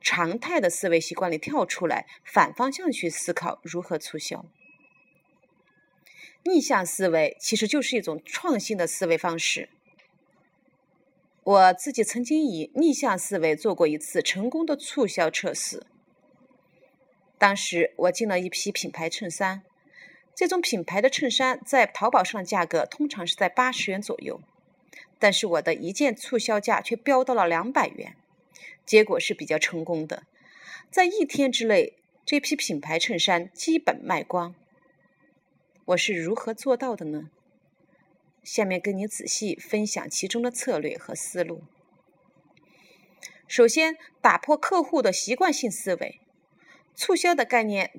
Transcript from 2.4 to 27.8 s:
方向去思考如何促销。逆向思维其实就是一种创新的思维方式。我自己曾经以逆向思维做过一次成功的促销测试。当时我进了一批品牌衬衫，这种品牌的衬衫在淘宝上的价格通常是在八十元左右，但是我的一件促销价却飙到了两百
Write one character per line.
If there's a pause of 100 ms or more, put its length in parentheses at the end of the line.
方
向
去
思
考
如
何
促
销。 (2000)
逆
向
思
维
其
实
就
是
一
种
创
新
的
思
维
方
式。 (1700)
我
自
己
曾
经
以
逆
向
思
维
做
过
一
次
成
功
的
促
销
测
试。 (1500)
当
时
我
进
了
一
批
品
牌
衬
衫， (720)
这
种
品
牌
的
衬
衫
在
淘
宝
上
的
价
格
通
常
是
在
八
十
元
左
右， (800)
但
是
我
的
一
件
促
销
价
却
飙
到
了
两
百